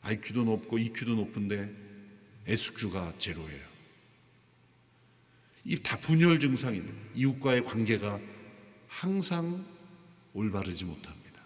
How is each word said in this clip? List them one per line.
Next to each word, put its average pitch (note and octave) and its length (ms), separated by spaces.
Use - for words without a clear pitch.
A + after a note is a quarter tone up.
아이큐도 A2 420
높고 A2+ 340
이큐도 A2+ 380
높은데 G2+ 540
에스큐가 F#2 720
제로예요. D#2 500
이 B2 120
다 - 200
분열 E3 420
증상입니다. A#2 540
이웃과의 B2+ 500
관계가 G#2 540
항상 F3+ 760
올바르지 F#2+ 520
못합니다. - 600